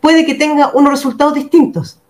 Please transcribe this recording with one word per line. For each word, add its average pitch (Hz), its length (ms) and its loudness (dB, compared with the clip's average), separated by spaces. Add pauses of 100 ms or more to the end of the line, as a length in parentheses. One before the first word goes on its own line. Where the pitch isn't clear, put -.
Puede 320 240 2
que 339 80 -4
tenga 294 400 0
unos 285 160 4
resultados 285 460 -2
distintos 277 640 -2 (100)